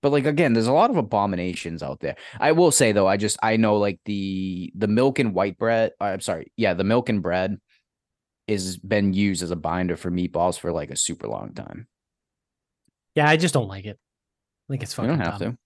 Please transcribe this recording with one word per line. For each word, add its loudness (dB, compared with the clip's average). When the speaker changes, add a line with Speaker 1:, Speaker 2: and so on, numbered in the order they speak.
Speaker 1:
But, 4
like, 2
again, 2
there's 2
a 2
lot 4
of 0
abominations -2
out -10
there. -6
I 4
will 6
say, 4
though, 4
I 2
just, -2
I 2
know, 4
like, 0
the, -6
the -2
milk 2
and 0
white 0
bread, 0
uh, -2
I'm -4
sorry, -6
yeah, 2
the 0
milk 2
and 0
bread -2
is -4
been 0
used 2
as -6
a -2
binder -2
for -6
meatballs 0
for, -6
like, -4
a -10
super -4
long -8
time. -14
Speaker 2:
Yeah, 4
I 6
just 0
don't 0
like -12
it. -12
I -4
think -6
it's -10
Speaker 1:
You -4
don't 0
Speaker 2:
fucking 0
Speaker 1:
have -10
Speaker 2:
dumb. -4
Speaker 1:
to. -12